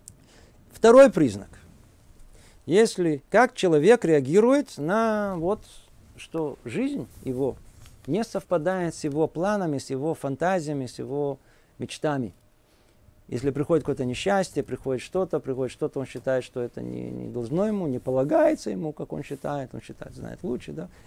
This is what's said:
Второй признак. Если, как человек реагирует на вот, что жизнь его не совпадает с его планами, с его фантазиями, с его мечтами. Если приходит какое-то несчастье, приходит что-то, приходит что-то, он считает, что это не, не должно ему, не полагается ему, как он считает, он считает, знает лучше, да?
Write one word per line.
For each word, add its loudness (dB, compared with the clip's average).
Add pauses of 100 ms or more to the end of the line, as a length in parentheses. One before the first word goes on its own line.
(720)
Второй 10
признак. 0 (1160)
Если, 2
как 4
человек 4
реагирует 4
на -2
вот, -2 (540)
что -6
жизнь -6 (160)
его -4 (500)
не -2
совпадает -2
с -14
его 0
планами, -2
с -10
его -4
фантазиями, -4
с -14
его -4 (400)
мечтами. -4 (960)
Если -4
приходит 0
какое-то -4
несчастье, -2
приходит -6
что-то, -4
приходит -4
что-то, -6
он -6
считает, -2
что -10
это -8
не, -10
не -10
должно -2
ему, -4
не -4
полагается 0
ему, -6
как -12
он -8
считает, -8
он -12
считает, -16
знает -14
лучше, -8
да? -12 (180)